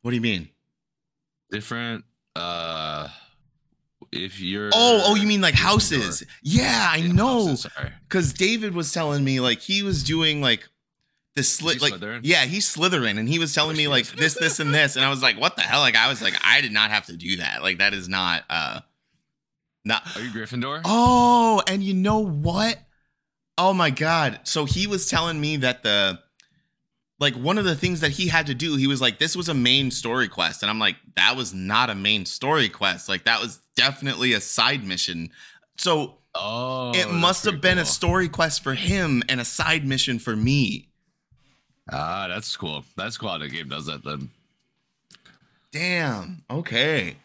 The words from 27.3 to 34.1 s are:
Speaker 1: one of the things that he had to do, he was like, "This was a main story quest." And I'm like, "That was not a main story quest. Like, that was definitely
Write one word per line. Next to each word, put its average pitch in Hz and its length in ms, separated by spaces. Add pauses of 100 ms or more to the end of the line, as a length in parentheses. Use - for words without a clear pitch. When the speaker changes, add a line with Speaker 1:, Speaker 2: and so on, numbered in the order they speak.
Speaker 1:
one 156 240
of 202 60
the 170 100
things 170 240
that 151 140
he 180 160
had 160 180
to 135 80
do, 151 200
he 135 120
was 139 120
like, 123 200
"This 160 160
was 175 120
a 165 60
main 127 380
story 117 360
quest." 85 360
And 104 80
I'm 110 80
like, 101 160 (220)
"That 104 200
was 101 160
not 104 380
a 101 40
main 98 300
story 139 420
quest. 95 400
Like, 95 180
that 113 140
was 107 200 (160)
definitely 127 580